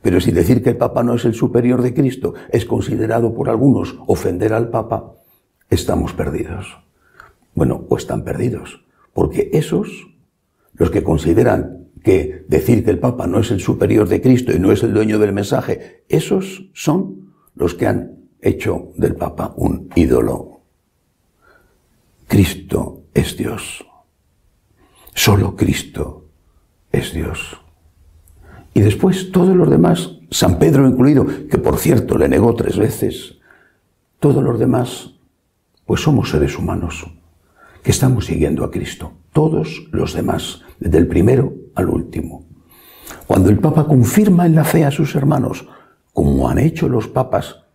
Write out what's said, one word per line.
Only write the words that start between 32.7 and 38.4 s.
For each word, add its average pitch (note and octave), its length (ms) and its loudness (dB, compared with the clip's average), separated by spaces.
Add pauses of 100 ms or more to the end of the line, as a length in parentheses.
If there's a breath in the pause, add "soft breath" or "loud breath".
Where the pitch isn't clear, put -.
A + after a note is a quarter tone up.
veces, - 600 -4 (840 soft breath)
todos C#3+ 240 2
los A#2+ 140 0
demás, - 580 -2 (680)
pues - 160 -2
somos C#3 280 2
seres C#2+ 280 -2
humanos, F2 480 -6 (760 soft breath)
que - 100 2
estamos B2+ 340 0
siguiendo - 380 -2